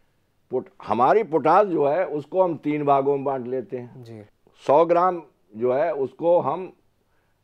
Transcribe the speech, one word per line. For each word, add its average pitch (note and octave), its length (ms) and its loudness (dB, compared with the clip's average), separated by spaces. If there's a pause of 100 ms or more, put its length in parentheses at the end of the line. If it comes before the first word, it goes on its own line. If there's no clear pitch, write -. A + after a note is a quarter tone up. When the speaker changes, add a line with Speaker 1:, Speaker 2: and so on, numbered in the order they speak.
(500)
Speaker 1:
पोट-, B2+ 220 -6 (140)
हमारी C3 360 2
पोटाश D#3+ 440 2
जो D#3+ 200 -2
है E3 200 0
उसको D3+ 360 -2
हम F3 140 -2
तीन D3+ 280 -4
भागों C#3 320 2
में C3+ 80 -6
बांट C3+ 220 -6
लेते B2+ 300 -8
हैं। B2 280 -16
Speaker 2:
जी। A2+ 180 -18 (440)
Speaker 1:
सौ D#3+ 200 4
ग्राम E3+ 360 0 (340)
जो A#2+ 160 0
है D#3 220 0
उसको D#3+ 460 0
हम D#3 320 -4 (720)